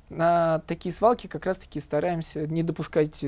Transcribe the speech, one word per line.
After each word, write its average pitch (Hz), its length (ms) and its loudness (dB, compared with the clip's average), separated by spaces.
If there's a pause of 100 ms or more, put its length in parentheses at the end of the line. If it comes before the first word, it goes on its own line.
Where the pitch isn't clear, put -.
На 165 580 2
такие 175 240 -6
свалки 233 360 2
как - 180 -8
раз-таки 185 340 -4
стараемся 156 640 -2
не 156 180 0
допускать 160 500 0 (140)